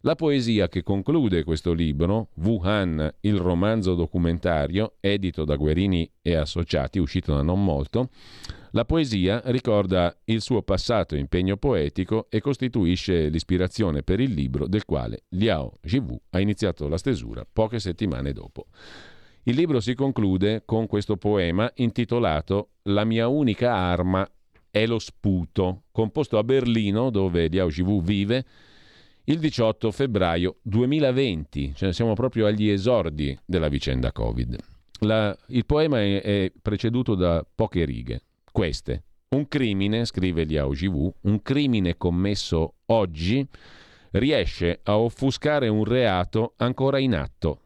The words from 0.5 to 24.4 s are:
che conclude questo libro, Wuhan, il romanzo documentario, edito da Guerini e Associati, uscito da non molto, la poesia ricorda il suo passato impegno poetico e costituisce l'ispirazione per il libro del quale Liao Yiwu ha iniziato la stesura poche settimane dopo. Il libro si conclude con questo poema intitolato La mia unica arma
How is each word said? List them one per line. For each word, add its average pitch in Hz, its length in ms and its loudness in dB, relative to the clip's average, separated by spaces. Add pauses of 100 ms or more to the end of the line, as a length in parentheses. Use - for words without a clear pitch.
che 90 160 -4
conclude 101 580 0
questo 80 300 -2
libro, 85 600 0
Wuhan, 90 800 0 (100)
il 104 160 2
romanzo 90 580 2
documentario, 85 1040 0
edito 98 440 -2
da 73 120 0
Guerini 82 520 2 (140)
e 85 140 0
Associati, 78 640 -2
uscito 80 340 0
da 71 80 2
non 90 220 0
molto, 92 460 -2 (600)
la 113 140 0
poesia 113 600 0
ricorda 98 720 0 (100)
il 113 160 0
suo 110 200 0
passato 95 540 0
impegno 90 400 0
poetico 101 760 -2
e 110 100 0
costituisce 92 840 0
l'ispirazione 82 760 0
per 98 160 0
il 131 120 0
libro 69 360 -2
del 98 160 0
quale 58 460 -6
Liao 90 420 0 (100)
Yiwu 82 340 -2 (140)
ha - 80 0
iniziato 98 480 0
la 80 120 -2
stesura 57 520 -4
poche 110 300 -2
settimane 78 520 -4
dopo. - 340 -14 (840)
Il 120 60 2
libro 151 240 2
si 120 160 -2
conclude 107 680 0
con 113 240 -2
questo 104 280 -2
poema 101 600 0
intitolato 110 920 0 (120)
La 101 220 0
mia 113 240 0
unica 123 480 2
arma 92 520 0 (400)